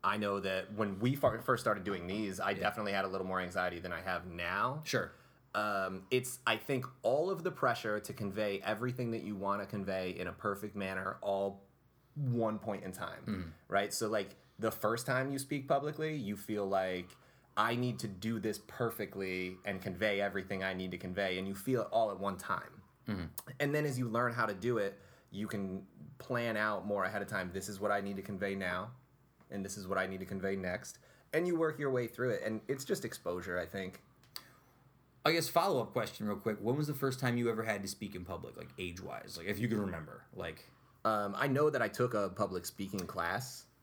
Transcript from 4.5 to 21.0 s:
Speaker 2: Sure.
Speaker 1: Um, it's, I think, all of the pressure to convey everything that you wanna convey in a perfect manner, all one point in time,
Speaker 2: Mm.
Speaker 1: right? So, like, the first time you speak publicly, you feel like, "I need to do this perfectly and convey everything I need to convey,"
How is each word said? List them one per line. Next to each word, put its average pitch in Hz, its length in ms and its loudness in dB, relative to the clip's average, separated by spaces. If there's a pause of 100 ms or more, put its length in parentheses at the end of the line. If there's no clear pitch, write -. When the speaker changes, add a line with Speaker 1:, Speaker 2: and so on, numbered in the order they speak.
Speaker 2:
Sure. 104 280 0 (440)
Speaker 1:
Um, 98 560 0
it's, 127 360 2
I 110 100 4
think, 127 280 0 (180)
all 143 260 4
of 170 140 -2
the 180 80 2
pressure 113 480 2
to 104 140 -8
convey 101 520 0
everything 120 460 0
that 113 100 -2
you 101 140 -4
wanna 98 320 0
convey 95 440 0
in 87 160 -4
a 87 60 -4
perfect 101 420 -2
manner, 95 460 -2
all 98 400 0 (540)
one 117 440 2
point 98 240 -4
in 92 80 -6
time, 90 340 -8
Speaker 2:
Mm. 92 260 -4 (180)
Speaker 1:
right? 101 240 2
So, 107 160 0
like, 104 260 0 (220)
the 110 140 2
first 117 340 0
time 131 260 2
you 139 80 -2
speak 135 280 -4
publicly, 151 480 0
you 104 200 -2
feel 101 320 -2
like, 92 480 0 (400)
"I 117 200 4
need 123 240 0
to - 80 -4
do 104 320 -2
this 101 180 0 (100)
perfectly 95 960 -2
and 95 180 -2
convey 101 380 2
everything 98 440 0
I 95 100 0
need 92 180 -2
to 90 60 -6
convey," 92 400 0